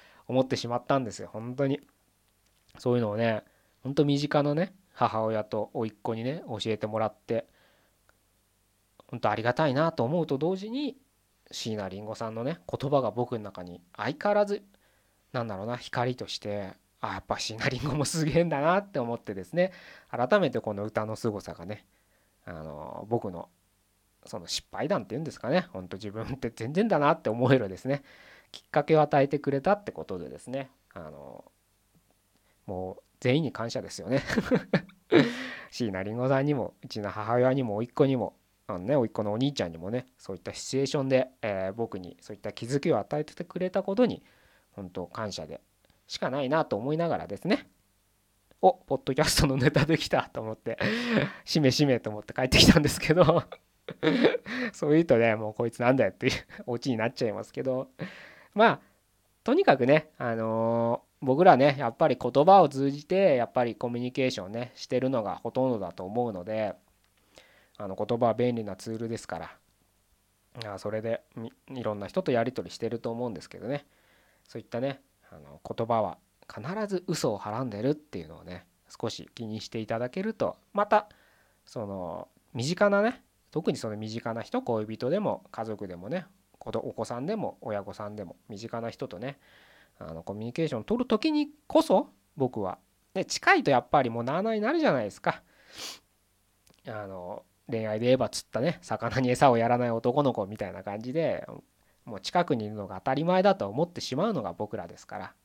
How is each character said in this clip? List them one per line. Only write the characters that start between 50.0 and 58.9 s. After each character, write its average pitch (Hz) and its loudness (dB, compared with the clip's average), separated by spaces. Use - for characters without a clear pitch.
た 127 0
と 127 -8
思 110 -6
っ - -12
て、 - -6
<laughs> - 0
し - 0
め 139 6
し 147 4
め 127 4
と - -8
思 107 -8
っ - -12
て - -14
帰 131 -2
っ 127 2
て - 6
き - 10
た 165 8
ん 151 6
で 143 2
す - -4
け - 2
ど、 165 6
<laughs> 247 2
そ - -4
う 147 4
言 156 6
う 165 2
と 131 6
ね、 113 4
も 110 -4
う - -10
こ 117 -2
い 113 -6
つ - -8
な 120 6
ん 135 4
だ 123 4
よ 95 0
っ - -8
て - -4
い - 2
う - 2
<laughs> - -16
オ 120 -2
チ 135 -4
に 120 0
な 110 0
っ 123 -8
ち - -4
ゃ - 0
い 104 -2
ま 101 -8
す - -20
け 135 -6
ど、 131 -4
ま 214 6
あ、 165 4